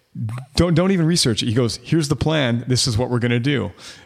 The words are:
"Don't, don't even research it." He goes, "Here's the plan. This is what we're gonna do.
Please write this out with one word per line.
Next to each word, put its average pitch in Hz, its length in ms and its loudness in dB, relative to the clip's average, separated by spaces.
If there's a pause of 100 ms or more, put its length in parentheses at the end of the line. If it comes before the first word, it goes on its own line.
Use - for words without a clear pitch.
(560)
"Don't, 170 180 4
don't 180 180 4
even 170 140 2
research 156 380 0
it." - 40 -2
He 110 60 -2
goes, 117 240 0
"Here's 160 320 0
the 156 80 2
plan. 131 500 0
This 123 200 0
is 110 100 0
what 123 120 0
we're 120 100 0
gonna 120 200 0
do. 117 320 0 (340)